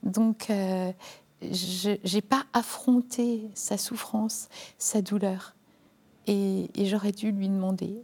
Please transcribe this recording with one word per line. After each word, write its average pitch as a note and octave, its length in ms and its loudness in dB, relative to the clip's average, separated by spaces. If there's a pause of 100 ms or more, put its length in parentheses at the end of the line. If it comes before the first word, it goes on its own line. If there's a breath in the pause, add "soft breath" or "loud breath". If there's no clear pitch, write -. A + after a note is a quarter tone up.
Donc, A3 480 2
euh, F#3 420 0 (480 loud breath)
je, F#3 640 -2
j'ai F#3 180 2
pas C4+ 320 2
affronté A#3+ 1000 2
sa - 220 -4
souffrance, - 680 -4 (300 loud breath)
sa - 240 0
douleur. F#3+ 540 -2 (720 soft breath)
Et, G3 420 2 (100)
et G3+ 60 4
j'aurais G3+ 260 0
dû G#3+ 200 -2
lui G3 180 0
demander F#3+ 540 0